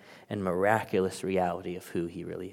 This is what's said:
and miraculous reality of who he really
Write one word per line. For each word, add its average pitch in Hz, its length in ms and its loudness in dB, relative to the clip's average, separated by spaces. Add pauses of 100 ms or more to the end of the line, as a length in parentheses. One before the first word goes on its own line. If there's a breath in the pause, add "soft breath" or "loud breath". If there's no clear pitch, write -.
(300 loud breath)
and 104 120 -2
miraculous 95 840 2
reality 90 500 0
of 92 120 -12
who 87 180 -2
he 87 180 -8
really 87 300 -8